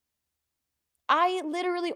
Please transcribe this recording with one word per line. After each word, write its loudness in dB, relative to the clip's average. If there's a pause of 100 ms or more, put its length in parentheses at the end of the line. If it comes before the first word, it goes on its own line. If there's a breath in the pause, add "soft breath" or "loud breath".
(1080)
I 2
literally -2